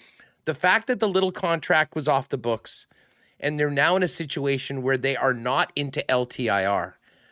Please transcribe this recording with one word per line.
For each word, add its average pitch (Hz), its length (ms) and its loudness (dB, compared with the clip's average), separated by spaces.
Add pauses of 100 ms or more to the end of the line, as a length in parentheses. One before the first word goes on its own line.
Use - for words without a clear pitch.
(460)
the 160 80 0
fact 190 320 2
that 247 140 -2
the 214 100 2
little 190 220 2
contract 165 640 0
was 147 120 -4
off 135 220 2
the 139 80 -2
books - 480 -6 (540)
and 151 200 -2
they're 147 120 2
now 147 240 4
in 190 80 2
a 175 40 2
situation 139 760 -4
where 131 140 2
they 135 200 -2
are 127 160 2
not 123 420 -2
into 143 340 -4
L 127 180 2
T 123 200 -4
I 98 160 2
R. 95 360 -2 (320)